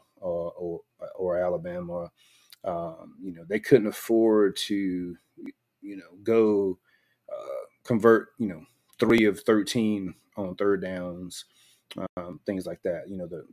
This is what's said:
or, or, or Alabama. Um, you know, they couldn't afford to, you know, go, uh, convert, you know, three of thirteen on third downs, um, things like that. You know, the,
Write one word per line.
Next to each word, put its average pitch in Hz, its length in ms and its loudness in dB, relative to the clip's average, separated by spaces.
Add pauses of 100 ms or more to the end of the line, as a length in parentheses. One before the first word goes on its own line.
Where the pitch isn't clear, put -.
(200)
or, 87 320 -6
or, 85 300 -10 (340)
or 90 240 -2
Alabama. 87 720 -6 (520)
Um, 160 580 -8
you 95 120 -12
know, 82 140 -18
they 110 120 -2
couldn't 107 280 6
afford 107 720 4
to, 90 580 -4 (640)
you - 160 -14
know, 85 240 -20
go, 104 560 4 (540)
uh, - 340 -12 (180)
convert, 113 540 4
you 110 100 -2
know, 82 160 -8 (360)
three 113 260 6
of 98 160 2
thirteen 107 720 0 (200)
on 92 200 -6
third 101 260 0
downs, 90 640 -10 (720)
um, 87 280 -12
things 92 200 -4
like 87 180 -10
that. 85 240 -4
You 95 100 -12
know, 87 100 -10
the, 82 260 -14